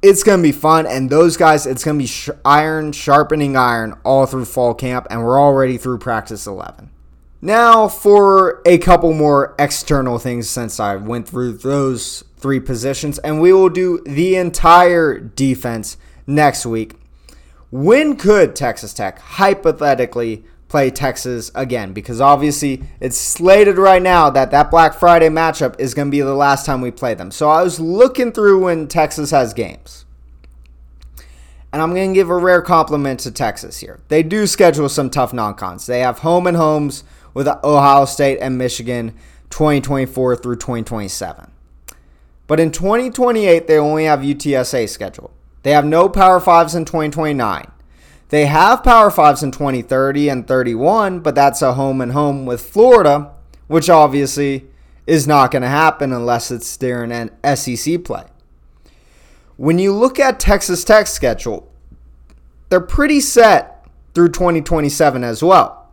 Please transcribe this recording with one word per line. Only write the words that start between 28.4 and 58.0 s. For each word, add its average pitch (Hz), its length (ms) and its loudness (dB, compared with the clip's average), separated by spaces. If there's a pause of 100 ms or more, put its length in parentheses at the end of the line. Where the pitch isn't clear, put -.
when 160 220 -4
Texas 151 440 -4
has 127 220 0
games. - 520 -12 (1700)
And 147 100 -6
I'm 170 140 -4
gonna 190 180 -2
give 185 160 2
a 175 80 0
rare 180 240 4
compliment 151 600 -2
to 123 100 -12
Texas - 480 -8
here. - 280 -20
They 156 140 2
do 202 240 -2
schedule 156 420 2
some 135 220 -4
tough 127 240 -4
non-cons. 101 540 -8
They 123 140 -2
have 127 180 -2
home 175 260 0
and 175 120 0
homes 151 460 -2 (300)
with 139 140 -4 (160)
Ohio 139 420 4
State 139 340 -2
and 131 160 -6
Michigan 120 600 -6 (340)
twenty 151 320 0
twenty-four 131 540 -2
through 120 220 -8
twenty 117 260 -8
twenty-seven. 101 640 -12 (960)
But 156 140 0
in 160 120 2
twenty 220 380 -2
twenty-eight, 220 560 0
they 156 140 2
only 156 260 -2
have 147 180 0
U 143 120 -4
T 143 200 -4
S 127 200 -4
A 120 100 -2
scheduled. - 460 -14 (320)
They 139 80 0
have 147 140 4
no 165 240 2
Power 190 320 4
Fives 170 340 4
in 165 100 -4
twenty 156 240 -4
twenty-nine. 143 640 -6 (580)
They 147 180 2
have 185 360 2
Power 226 260 6
Fives 147 320 2
in 139 100 -4
twenty 135 300 -4
thirty 139 460 0
and 127 180 -4
thirty-one, 147 760 -2
but 156 140 -2
that's 143 260 2
a 131 120 0
home 135 280 -4
and 123 100 -6
home 139 340 -2
with 123 160 -6
Florida, 190 680 4 (360)
which 156 220 0
obviously 143 760 2 (400)
is 151 180 0
not 139 260 2
gonna 127 180 -4
happen 147 420 0
unless 120 400 -4
it's 117 240 -12
during 120 380 -6
an 117 180 -10 (120)
S 139 240 -2
E 123 100 -6
C 165 200 -4
play. - 280 -10 (1300)